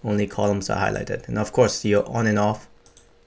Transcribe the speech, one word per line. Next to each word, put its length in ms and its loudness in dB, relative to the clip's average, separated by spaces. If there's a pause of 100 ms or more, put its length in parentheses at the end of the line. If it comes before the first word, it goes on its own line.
only 240 0
columns 420 -2
are 80 0
highlighted. 500 -4
And 100 -4
of 140 -4
course, 320 2
your 240 2
on 200 -2
and 100 2
off 320 0 (580)